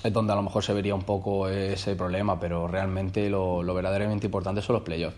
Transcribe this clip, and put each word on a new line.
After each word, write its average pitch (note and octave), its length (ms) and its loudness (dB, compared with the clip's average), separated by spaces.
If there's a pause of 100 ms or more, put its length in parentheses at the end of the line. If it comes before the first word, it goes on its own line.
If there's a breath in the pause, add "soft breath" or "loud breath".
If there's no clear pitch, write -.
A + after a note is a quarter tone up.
es A2+ 80 2
donde G#2+ 220 2
a - 20 4
lo G2+ 80 2
mejor G2 180 0
se G2+ 120 0
vería G2+ 200 2
un F#2 100 -2
poco G2 440 0
ese G2 480 -2
problema, F#2 440 0
pero E2+ 280 -2
realmente F#2+ 640 0
lo, F#2 340 0
lo F2+ 100 -2
verdaderamente G2+ 520 0
importante G2 360 0
son A#2+ 120 2
los A2 100 2
playoffs, E2 340 -4